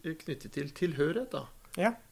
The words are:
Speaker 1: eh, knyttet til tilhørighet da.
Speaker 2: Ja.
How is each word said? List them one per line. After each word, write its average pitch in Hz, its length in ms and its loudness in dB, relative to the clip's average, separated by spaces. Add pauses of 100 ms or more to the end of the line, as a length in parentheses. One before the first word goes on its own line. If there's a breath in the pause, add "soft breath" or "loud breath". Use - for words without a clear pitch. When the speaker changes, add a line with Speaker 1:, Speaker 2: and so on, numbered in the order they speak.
Speaker 1:
eh, 160 100 -2
knyttet - 400 -8
til 143 160 -2
tilhørighet 170 640 2
da. 135 160 -6 (280)
Speaker 2:
Ja. 208 180 4 (180)